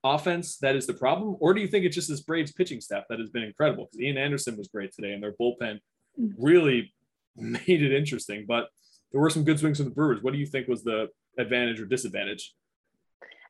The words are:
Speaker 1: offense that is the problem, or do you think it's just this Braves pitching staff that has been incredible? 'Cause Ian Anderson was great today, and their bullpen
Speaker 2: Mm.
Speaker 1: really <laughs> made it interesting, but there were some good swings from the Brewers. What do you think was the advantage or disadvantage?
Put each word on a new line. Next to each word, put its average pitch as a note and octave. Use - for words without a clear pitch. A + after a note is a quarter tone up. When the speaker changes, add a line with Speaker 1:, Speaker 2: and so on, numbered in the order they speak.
Speaker 1:
offense D3+
that C3+
is B2+
the A#2+
problem, F3+
or E3+
do G#3+
you F#3+
think G3
it's E3
just D#3+
this C#3+
Braves D#3+
pitching D3
staff G2+
that A2+
has A2
been A#2
incredible? -
'Cause A2+
Ian C#3
Anderson C3+
was G2+
great G2
today, G2+
and G2+
their G#2
bullpen A#2+
Speaker 2:
Mm. A3+
Speaker 1:
really C#3
<laughs> -
made A#2+
it C3+
interesting, A#2
but A#2
there C#3
were D#3
some D3+
good D3+
swings D3+
from C#3+
the A#2+
Brewers. C3+
What C3
do C#3+
you C#3+
think C3
was A2+
the A2
advantage A#2+
or A2
disadvantage? G#2